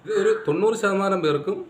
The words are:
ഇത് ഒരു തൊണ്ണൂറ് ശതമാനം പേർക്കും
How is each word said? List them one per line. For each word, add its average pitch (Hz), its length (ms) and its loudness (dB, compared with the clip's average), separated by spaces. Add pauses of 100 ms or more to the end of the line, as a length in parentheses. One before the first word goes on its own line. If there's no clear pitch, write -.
ഇത് - 160 -8
ഒരു 214 100 2 (160)
തൊണ്ണൂറ് 196 340 0
ശതമാനം 196 440 2
പേർക്കും 147 340 0 (100)